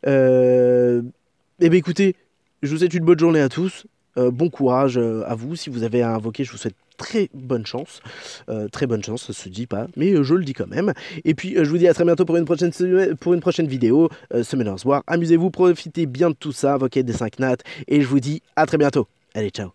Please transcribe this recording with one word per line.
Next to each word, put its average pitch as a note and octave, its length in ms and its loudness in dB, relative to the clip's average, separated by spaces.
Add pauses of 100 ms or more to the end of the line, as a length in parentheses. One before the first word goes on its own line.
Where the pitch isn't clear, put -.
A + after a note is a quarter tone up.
Euh, B2+ 920 4 (580)
eh E3+ 100 6
ben, E3+ 80 4
écoutez, F3+ 380 0 (480)
je C#3 80 -4
vous D#3 60 -4
souhaite E3+ 160 0
une E3+ 100 -2
bonne E3 160 6
journée D#3+ 220 4
à C3 80 2
tous. F3+ 360 -6 (320)
Euh, B2+ 140 2
bon D3+ 180 0
courage, B2+ 480 2
euh, A2+ 300 -2
à A#2+ 80 -4
vous. C3+ 220 -10
Si - 120 -12
vous A#2+ 140 -6
avez A#2 180 0
à A#2 140 0
invoquer, A2+ 300 -6
je - 80 -16
vous A2 40 -18
souhaite G#2+ 200 -10 (180)
très - 380 -4
bonne B2 320 -6
chance. - 340 -12 (480)
Euh, G#2+ 220 -6
très - 180 -4
bonne A2 160 -2
chance, A2 240 -10
ça G#2+ 60 -12
se - 160 -16
dit G#2 180 -10
pas, G#2+ 200 -6 (100)
mais, F3+ 160 2
euh, D3+ 100 4
je C3+ 100 0
le F3+ 120 0
dis C3+ 80 -6
quand - 140 -6
même. D#3+ 260 -4 (320)
Et D#3+ 80 2
puis, F#3 240 -4
euh, D#3+ 80 2
je C#3+ 40 -2
vous E3 80 -2
dis F3 120 6
à D#3+ 40 6
très E3+ 120 2
bientôt E3+ 180 2
pour E3 140 0
une E3+ 80 0
prochaine E3+ 260 0
semaine, F3+ 460 0
pour F3 160 0
une E3+ 80 0
prochaine E3+ 260 -2
vidéo, C3 400 4 (260)
euh, A#2+ 80 0
Summoner's A2 440 -4
War. C#3 220 0
Amusez-vous, E3+ 440 2
profitez E3+ 540 0
bien C#3 240 0
de D3 60 -2
tout D3 180 -10
ça, C#3+ 220 0
invoquez C3 280 0
des A#2+ 80 -4
cinq A2 280 -6
nats, C3 180 0 (320)
et D3 100 4
je C#3 80 2
vous C3+ 140 2
dis D3 200 -6 (140)
à D#3 100 2
très D#3 120 -2
bientôt. C#3+ 320 0 (240)
Allez, G#2+ 160 -4
ciao. F#2 260 -10